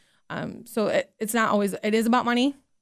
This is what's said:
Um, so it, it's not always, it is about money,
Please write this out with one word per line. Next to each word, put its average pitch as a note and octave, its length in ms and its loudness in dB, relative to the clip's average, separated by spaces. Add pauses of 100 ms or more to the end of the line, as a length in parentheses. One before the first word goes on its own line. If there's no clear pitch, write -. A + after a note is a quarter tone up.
(320)
Um, - 340 -8
so G#3+ 220 -2
it, - 320 0
it's G#3+ 140 -4
not A3+ 180 2
always, G3+ 220 0 (100)
it G#3 100 0
is A3 140 2
about A#3 180 2
money, A#3+ 300 2 (260)